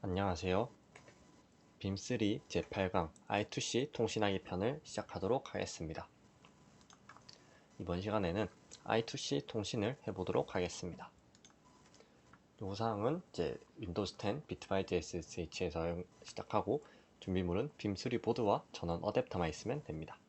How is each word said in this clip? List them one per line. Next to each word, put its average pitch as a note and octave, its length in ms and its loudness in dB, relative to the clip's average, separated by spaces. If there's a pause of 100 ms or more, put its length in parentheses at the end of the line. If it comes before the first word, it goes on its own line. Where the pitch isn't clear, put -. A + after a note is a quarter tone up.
안녕하세요. F#2 600 2 (1120)
빔쓰리 G#2 680 0
제팔 F#2 420 0
강 E2+ 180 2 (160)
아이투씨 A#2 680 0
통신하기 G#2 460 2
편을 G#2+ 440 -2
시작하도록 G2+ 720 -2
하겠습니다. E2+ 540 -4 (1700)
이번 F2+ 220 0
시간에는 G2+ 480 2 (340)
아이투씨 A#2 640 0
통신을 A2 480 0 (100)
해보도록 F#2 500 0
하겠습니다. F2+ 540 -4 (1500)
요구사항은 A2 680 0
이제 D#2 280 0 (200)
윈도우즈 F#2+ 400 -2
텐 A#2 280 -2
비트 - 220 -8
바이 F#2+ 180 2
디에스에스에이치에서 E2+ 1080 -2 (280)
시작하고 - 600 -2 (380)
준비물은 F#2 560 2
빔 G#2 180 0
쓰리 - 260 -2
보드와 A#2 400 4 (120)
전원 E2+ 300 -2
어댑터만 - 440 2
있으면 B2 380 -4
됩니다. D#2 440 -8